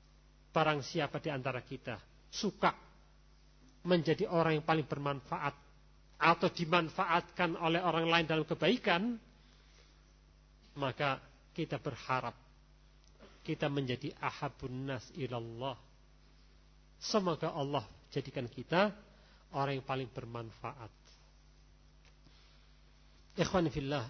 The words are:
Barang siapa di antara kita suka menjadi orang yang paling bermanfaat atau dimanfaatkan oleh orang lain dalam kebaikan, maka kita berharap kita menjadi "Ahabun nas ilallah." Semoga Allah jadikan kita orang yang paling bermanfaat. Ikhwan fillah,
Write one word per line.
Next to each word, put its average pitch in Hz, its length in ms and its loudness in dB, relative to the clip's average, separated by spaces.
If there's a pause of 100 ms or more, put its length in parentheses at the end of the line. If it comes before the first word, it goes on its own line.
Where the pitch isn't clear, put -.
(540)
Barang 156 320 4
siapa 151 320 -2
di 160 160 -4
antara 127 280 -4
kita 127 360 -10 (320)
suka - 440 0 (1120)
menjadi 170 440 4
orang 160 320 4
yang - 40 -18
paling 160 200 2
bermanfaat 143 680 -4 (640)
atau 175 320 6
dimanfaatkan 170 1080 2
oleh 170 240 2
orang 165 280 2
lain 165 160 6
dalam 156 200 0
kebaikan, 208 720 2 (1600)
maka 139 440 -2 (320)
kita 156 240 -4
berharap 123 560 -4 (1120)
kita 156 240 -2
menjadi 139 560 -2
"Ahabun 135 640 -6
nas 131 160 -6 (160)
ilallah." 120 560 -6 (1300)
Semoga 175 480 0
Allah 143 320 -2 (260)
jadikan 135 380 -6
kita 185 480 0 (560)
orang 139 320 -2
yang - 20 -20
paling 131 220 -4
bermanfaat. 117 840 -10 (2500)
Ikhwan 175 320 2
fillah, 135 420 -2